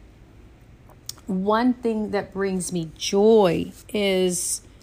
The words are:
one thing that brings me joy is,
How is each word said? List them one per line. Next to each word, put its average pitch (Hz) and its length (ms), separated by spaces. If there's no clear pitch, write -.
one 214 460
thing 220 380
that 196 220
brings 190 380
me 165 260
joy 196 760
is, 185 720